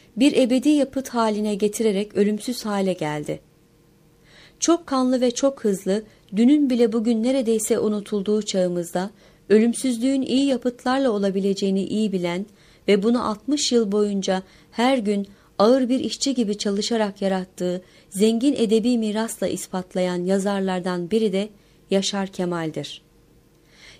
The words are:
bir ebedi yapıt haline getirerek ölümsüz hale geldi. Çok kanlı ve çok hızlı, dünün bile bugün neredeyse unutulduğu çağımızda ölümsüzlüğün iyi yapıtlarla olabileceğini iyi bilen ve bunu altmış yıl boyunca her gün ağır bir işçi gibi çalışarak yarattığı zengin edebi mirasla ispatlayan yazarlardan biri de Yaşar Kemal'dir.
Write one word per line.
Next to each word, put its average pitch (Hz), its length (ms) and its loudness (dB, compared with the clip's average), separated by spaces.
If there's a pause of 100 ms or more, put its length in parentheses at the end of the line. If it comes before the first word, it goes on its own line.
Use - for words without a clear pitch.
(180)
bir 262 200 2
ebedi 262 320 2
yapıt 269 400 0
haline 214 460 -2
getirerek 208 600 -2
ölümsüz 208 500 -2
hale 196 280 0
geldi. 151 460 -6 (1200)
Çok 339 280 0
kanlı 254 340 0
ve 247 100 2
çok 277 320 -2
hızlı, 202 400 -2 (320)
dünün 269 340 4
bile 233 240 2
bugün 220 300 0
neredeyse 226 560 0
unutulduğu 208 600 -2
çağımızda 180 680 -2 (400)
ölümsüzlüğün 233 720 2
iyi 262 240 0
yapıtlarla 254 680 0
olabileceğini 196 720 0
iyi 214 280 -2
bilen 180 340 -4 (420)
ve 202 160 4
bunu 233 260 0
altmış 269 420 -4
yıl 226 200 2
boyunca 196 520 0 (280)
her 254 260 2
gün 202 300 -2 (320)
ağır 240 300 4
bir 262 100 0
işçi - 340 -4
gibi 208 240 0
çalışarak 208 640 -2
yarattığı 185 600 -2 (280)
zengin 226 440 2
edebi 233 440 2
mirasla 220 500 -4
ispatlayan 180 760 -4
yazarlardan 185 840 -2
biri 220 220 2
de 196 160 -2 (420)
Yaşar 196 360 0
Kemal'dir. 165 760 -6 (1000)